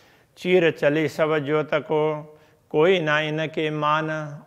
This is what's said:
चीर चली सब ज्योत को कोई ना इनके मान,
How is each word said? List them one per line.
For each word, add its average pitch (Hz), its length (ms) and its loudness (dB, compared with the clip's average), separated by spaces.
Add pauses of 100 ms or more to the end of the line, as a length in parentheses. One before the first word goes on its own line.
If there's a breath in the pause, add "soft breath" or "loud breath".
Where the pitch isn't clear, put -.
(360 soft breath)
चीर 180 340 2
चली 151 380 0
सब 156 300 0
ज्योत 151 360 -2
को 151 520 -2 (440 soft breath)
कोई 175 300 4
ना 151 200 2
इनके 156 500 -4
मान, 151 760 -2